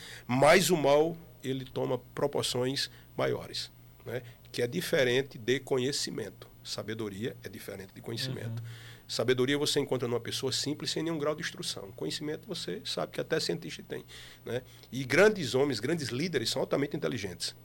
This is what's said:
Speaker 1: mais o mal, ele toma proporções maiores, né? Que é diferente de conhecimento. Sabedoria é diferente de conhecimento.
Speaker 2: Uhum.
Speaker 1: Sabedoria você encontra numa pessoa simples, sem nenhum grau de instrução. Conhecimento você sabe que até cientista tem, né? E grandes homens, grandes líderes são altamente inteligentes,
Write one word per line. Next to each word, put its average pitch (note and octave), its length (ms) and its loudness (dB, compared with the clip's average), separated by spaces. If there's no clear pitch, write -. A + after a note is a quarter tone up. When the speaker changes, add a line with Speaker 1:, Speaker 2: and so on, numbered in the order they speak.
Speaker 1:
mais D3 440 8
o F3 80 6
mal, D3 360 6
ele C3 220 -4
toma C3 320 -2
proporções C3+ 760 0
maiores, - 520 -2
né? A#2+ 180 -6
Que - 120 -4
é B2 60 2
diferente C3+ 720 2
de B2 220 2
conhecimento. C3 880 -2
Sabedoria A2 800 -6
é G#2 60 -10
diferente - 440 -12
de A#2 60 -16
conhecimento. A#2 640 -6
Speaker 2:
Uhum. - 60 -12
Speaker 1:
Sabedoria B2+ 520 2
você C#3+ 240 2
encontra B2+ 260 0
numa A#2 140 0
pessoa A#2+ 320 -4
simples, - 380 -2
sem E3 120 -2
nenhum E3 140 0
grau D3 180 0
de E3 60 -10
instrução. - 560 -8
Conhecimento D3+ 500 -6
você F#3 380 -6
sabe E3+ 260 -4
que - 80 -10
até D#3+ 220 0
cientista E3 420 -6
tem, - 220 -12
né? A2+ 160 -4
E C3 140 -4
grandes D#3+ 520 6
homens, C3 260 4
grandes D3+ 260 -2
líderes B2+ 420 -2
são - 120 -2
altamente C#3+ 340 0
inteligentes, G#2+ 680 -4